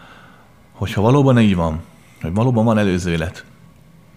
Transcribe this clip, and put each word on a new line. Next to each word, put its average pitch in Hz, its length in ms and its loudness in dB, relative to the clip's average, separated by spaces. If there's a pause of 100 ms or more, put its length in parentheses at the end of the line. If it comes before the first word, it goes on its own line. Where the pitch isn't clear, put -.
(720)
hogyha 101 280 -6
valóban 127 400 4
így 104 140 2
van, 85 260 -4 (400)
hogy 85 140 -8
valóban 113 300 0
van 113 140 2
előző 90 320 -2
élet, 82 340 -6 (720)